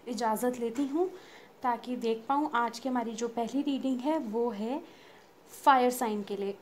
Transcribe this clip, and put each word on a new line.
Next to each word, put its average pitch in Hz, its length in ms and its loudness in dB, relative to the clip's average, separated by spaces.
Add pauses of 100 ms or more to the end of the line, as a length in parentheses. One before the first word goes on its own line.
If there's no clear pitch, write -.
इजाज़त 240 500 0
लेती 233 280 -2
हूँ 339 240 0 (520)
ताकि 247 340 -2
देख 226 320 -2
पाऊँ। 294 260 2
आज 233 240 0
की 269 100 -4
हमारी 233 240 0
जो 233 160 -4
पहली 233 340 -2
reading 262 380 0
है 311 180 2
वो 233 320 -2
है 226 320 -4 (840)
fire 254 260 8
sign 220 320 -2
के 202 140 -6
लिए। 196 240 -4